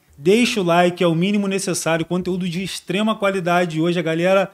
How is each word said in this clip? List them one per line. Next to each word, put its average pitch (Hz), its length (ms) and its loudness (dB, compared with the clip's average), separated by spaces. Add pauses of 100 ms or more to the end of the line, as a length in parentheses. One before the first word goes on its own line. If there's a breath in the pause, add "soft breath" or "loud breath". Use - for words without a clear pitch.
(180)
deixa 208 420 2
o 180 40 -2
like, 175 380 2
é 180 40 4
o 170 80 2
mínimo 196 340 0
necessário. 165 560 -2
Conteúdo 180 440 -4
de 175 140 -6
extrema 208 520 -4
qualidade 180 680 0
hoje. 175 180 0
A 170 40 0
galera 175 520 2